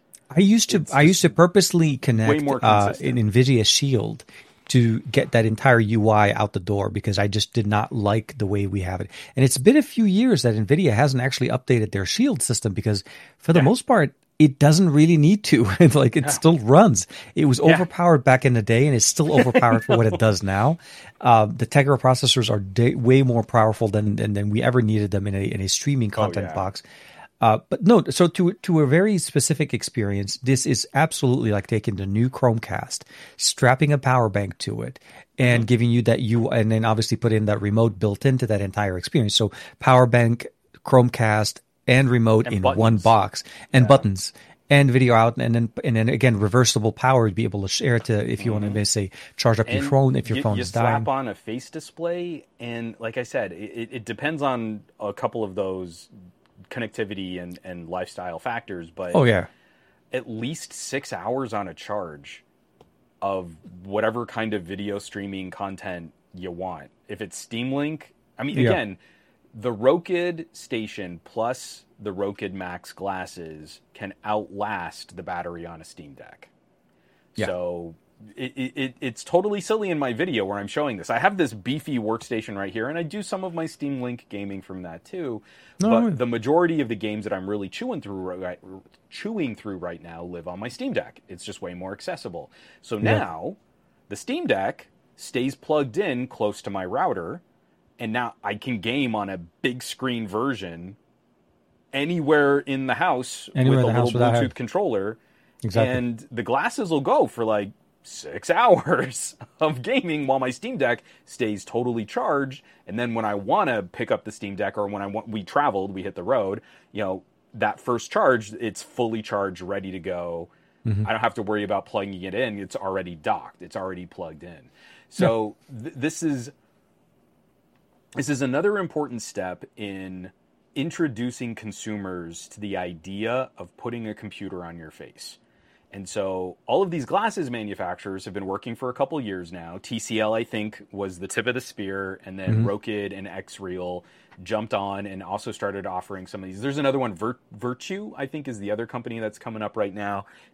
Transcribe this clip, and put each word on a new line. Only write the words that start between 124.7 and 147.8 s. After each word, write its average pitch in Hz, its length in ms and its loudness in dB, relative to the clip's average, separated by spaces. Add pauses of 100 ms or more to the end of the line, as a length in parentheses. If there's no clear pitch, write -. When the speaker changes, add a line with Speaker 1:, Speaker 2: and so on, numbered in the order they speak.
Speaker 2:
So 113 460 0 (160)
Speaker 1:
Yeah. 113 120 -14
Speaker 2:
th-, 147 120 -12
this 147 280 -6
is, 139 280 -4 (1600)
this - 140 -4
is 139 120 -2
another 156 360 0
important 147 440 -6
step 92 420 -10 (140)
in 95 540 -12 (440)
introducing 127 800 -6
consumers 92 920 -12
to - 100 -20
the 101 180 -8
idea 98 800 -6
of - 200 -18
putting 117 300 -10
a 107 60 -10
computer 95 520 -14
on 85 120 -16
your 80 140 -18
face. - 460 -20 (540)
And 98 180 -14
so 92 560 -6
all 143 160 2
of 196 80 0
these 160 160 -4
glasses 185 460 -2
manufacturers 98 760 -8
have 95 80 -12
been 98 140 -8
working 101 280 -8
for 127 140 -8
a 123 40 -8
couple 139 280 -4
years 92 300 -10
now. 87 320 -14
T 113 160 -10
C 110 200 -6
L, 107 140 0
I 113 100 -2
think, 107 480 -10
was 95 280 -10
the 95 80 -10
tip 110 180 -6
of 123 80 -2
the 127 80 -6
spear, 95 640 -10
and 95 140 -14
then 110 260 0
Speaker 1:
Mm-hmm. - 20 0
Speaker 2:
Rokid 104 480 -6
and 95 120 -14
Xreal 90 720 -12 (400)
jumped 107 320 -6
on 98 320 -6
and 95 160 -14
also 98 300 -10
started 98 340 -8
offering 92 400 -10
some 98 180 -16
of 95 60 -14
these. 92 140 -16
There's 139 160 -6
another 139 180 0
one, 120 160 -4
Vir-, 110 240 -8 (140)
Virtue, 127 640 -10